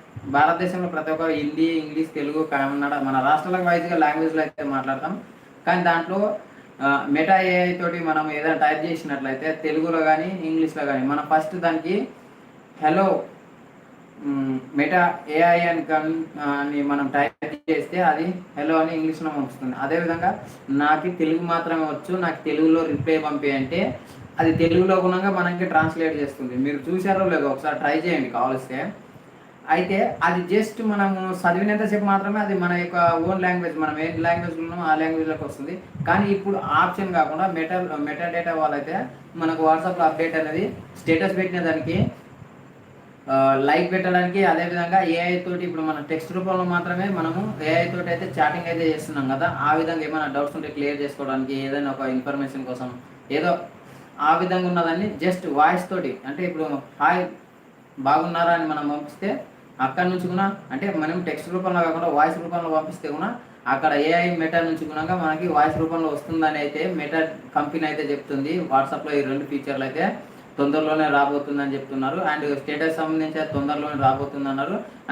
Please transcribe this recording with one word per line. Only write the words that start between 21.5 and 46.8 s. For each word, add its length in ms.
మాత్రమే 400
వచ్చు, 200
నాకు 240
తెలుగులో 340
రిప్లై 240
పంపి 220
అంటే 200
అది 200
తెలుగులో 340
గుణంగా 340
మనకి 340
ట్రాన్స్‌లేట్ 480
చేస్తుంది. 340
మీరు 220
చూసారో 460
లేదో 220
ఒకసారి 260
ట్రై 240
చేయండి 320
కావలిస్తే. 420
అయితే 240
అది 140
just 260
మనము 260
చదివినంతసేపు 720
మాత్రమే 320
అది 180
మన 100
యొక్క 140
ఓన్ 180
లాంగ్వేజ్, 380
మనం 220
ఏ 20
లాంగ్వేజ్లో 380
ఉన్నామో 260
ఆ 120
లాంగ్వేజ్లోకి 460
వస్తుంది. 260
కానీ 180
ఇప్పుడు 200
ఆప్షన్ 360
కాకుండా 280
మెటా, 220
మెటా 300
డేటా 260
వాళ్ళైతే 320
మనకు 260
WhatsApp-లో 400
అప్‌డేట్ 320
అనేది 240
స్టేటస్ 400
పెట్టిన 280
దానికి, 300
ఆ, 40
లైక్ 240
పెట్టడానికి, 480
అదేవిధంగా 480
ఏఐ 280
తోటి 240
ఇప్పుడు 220
మన 80
టెక్స్ట్ 260
రూపంలో 260
మాత్రమే 320